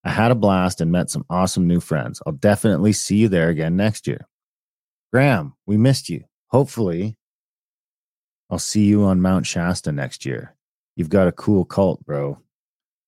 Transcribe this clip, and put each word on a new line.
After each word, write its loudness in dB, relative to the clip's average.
I -8
had 2
a 4
blast 2
and 2
met 0
some -8
awesome 0
new 2
friends. -6
I'll -6
definitely 2
see -2
you 4
there 2
again -2
next -2
year. -8
Graham, 2
we 0
missed 2
you. -8
Hopefully, -2
I'll -6
see 0
you 4
on 2
Mount 2
Shasta -4
next -10
year. -10
You've -4
got 2
a -2
cool 0
cult, -2
bro. -8